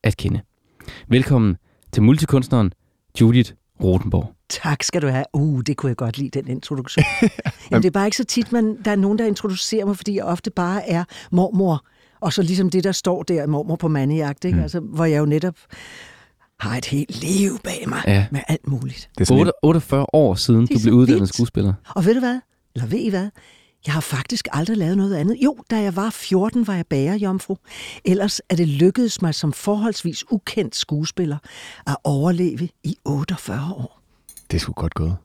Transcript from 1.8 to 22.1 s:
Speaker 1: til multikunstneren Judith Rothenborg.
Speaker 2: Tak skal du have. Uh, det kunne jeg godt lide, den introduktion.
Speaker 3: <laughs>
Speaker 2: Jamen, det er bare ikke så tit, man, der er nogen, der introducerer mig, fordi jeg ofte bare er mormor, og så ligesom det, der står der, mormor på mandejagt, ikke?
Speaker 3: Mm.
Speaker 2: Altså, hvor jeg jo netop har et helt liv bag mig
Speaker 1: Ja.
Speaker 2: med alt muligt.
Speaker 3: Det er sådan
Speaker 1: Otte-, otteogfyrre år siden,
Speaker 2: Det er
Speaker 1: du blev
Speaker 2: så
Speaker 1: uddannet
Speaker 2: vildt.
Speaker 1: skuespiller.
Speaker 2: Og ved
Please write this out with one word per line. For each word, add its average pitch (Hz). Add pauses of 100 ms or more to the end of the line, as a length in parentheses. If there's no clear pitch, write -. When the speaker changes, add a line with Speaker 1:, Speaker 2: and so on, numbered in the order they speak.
Speaker 1:
til 107
multikunstneren 127 (480)
Judith 117 (320)
Rothenborg. 95 (160)
Speaker 2:
Tak -
skal 175
du 147
have. 131
Uh, 143
det 143
kunne 139
jeg 120
godt 117
lide, 135
den 131
introduktion. 131 (180)
Speaker 3:
<laughs> 226 (420)
Speaker 2:
Jamen, -
det 185
er -
bare 196
ikke 208
så 262
tit, -
man, 220
der 214
er 208
nogen, 202
der 226
introducerer 202
mig, 202
fordi 208
jeg -
ofte 175
bare 185
er 170 (280)
mormor, 180 (340)
og 170
så 202
ligesom 185
det, 175
der 196
står 180
der, 156
mormor 151
på 165
mandejagt, 147
ikke? 180
Speaker 3:
Mm. 82
Speaker 2:
Altså, 165
hvor 160
jeg 151
jo 151
netop 156 (1040)
har 110
et 127
helt 139
liv 196
bag -
mig -
Speaker 1:
Ja. 98
Speaker 2:
med 139
alt -
muligt. 131
Speaker 3:
Det -
er 92
sådan 127
Speaker 1:
Otte-, 175 (120)
otteogfyrre 147
år 135
siden, 113
Speaker 2:
Det 120
er 285
Speaker 1:
du 110
blev 113
Speaker 2:
så 123
Speaker 1:
uddannet 127
Speaker 2:
vildt. 95
Speaker 1:
skuespiller. 104 (220)
Speaker 2:
Og 185
ved 214